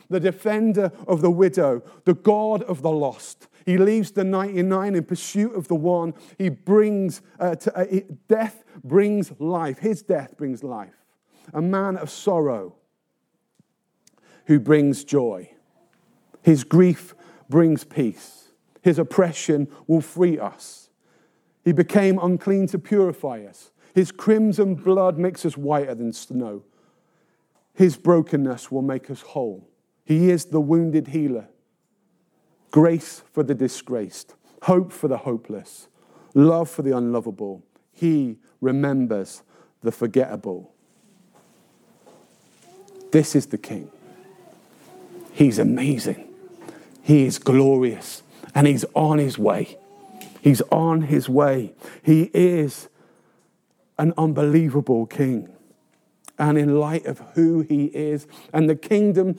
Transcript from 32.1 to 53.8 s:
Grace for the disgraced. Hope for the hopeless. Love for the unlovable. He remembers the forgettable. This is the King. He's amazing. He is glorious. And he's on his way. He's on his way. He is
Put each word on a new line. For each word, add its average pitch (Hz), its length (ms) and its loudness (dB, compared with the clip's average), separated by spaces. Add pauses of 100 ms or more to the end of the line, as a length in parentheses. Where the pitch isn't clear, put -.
Grace 165 520 2 (100)
for 151 100 -2
the 143 120 -4
disgraced. 123 800 -8 (280)
Hope 180 300 0
for - 160 -6
the 127 100 -4
hopeless. 110 720 -12 (460)
Love 160 340 4
for - 140 -10
the 135 120 -2
unlovable. 113 680 -6 (300)
He 147 460 -2 (220)
remembers 131 840 -2 (400)
the 113 100 -2
forgettable. 101 840 -4 (2250)
This 156 240 2
is 139 120 0
the 104 120 -8
King. - 320 -16 (1400)
He's 127 260 2
amazing. 123 720 -2 (760)
He 143 220 6
is - 140 -2
glorious. 131 840 2 (320)
And 143 120 6
he's 139 180 2 (100)
on 151 240 2
his 139 200 -2
way. 101 400 -2 (640)
He's 139 180 6 (100)
on 160 320 2
his 143 240 0
way. 131 480 0 (280)
He 156 320 4
is 170 540 0 (1080)